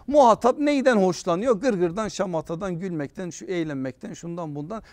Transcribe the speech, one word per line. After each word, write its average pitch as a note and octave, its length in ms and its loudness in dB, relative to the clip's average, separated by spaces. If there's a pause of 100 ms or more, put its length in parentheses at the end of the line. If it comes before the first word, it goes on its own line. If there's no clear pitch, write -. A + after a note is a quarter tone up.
muhatap B3+ 520 6
neyden C#4 380 4
hoşlanıyor? F#3 640 2
Gırgırdan, G3+ 480 0
şamatadan, F3 680 -4
gülmekten, F3 520 -8
şu - 140 -16
eğlenmekten, D3 680 -6
şundan E3+ 400 -10
bundan. E3 280 -10 (100)